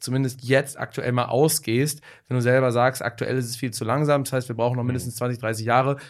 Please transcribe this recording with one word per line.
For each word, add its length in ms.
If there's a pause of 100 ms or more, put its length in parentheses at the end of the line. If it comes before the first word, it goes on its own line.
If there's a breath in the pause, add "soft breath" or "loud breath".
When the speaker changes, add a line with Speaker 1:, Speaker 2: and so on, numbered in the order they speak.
Speaker 1:
zumindest 420
jetzt 340
aktuell 360
mal 140
ausgehst, 760 (260 loud breath)
wenn 120
du 40
selber 300
sagst, 300
aktuell 340
ist 100
es 80
viel 180
zu 120
langsam, 400
das 80
heißt, 160
wir 80
brauchen 180
noch 80
Speaker 2:
Mhm. 60
Speaker 1:
mindestens 260
zwanzig, 240
dreißig 260
Jahre 340 (120)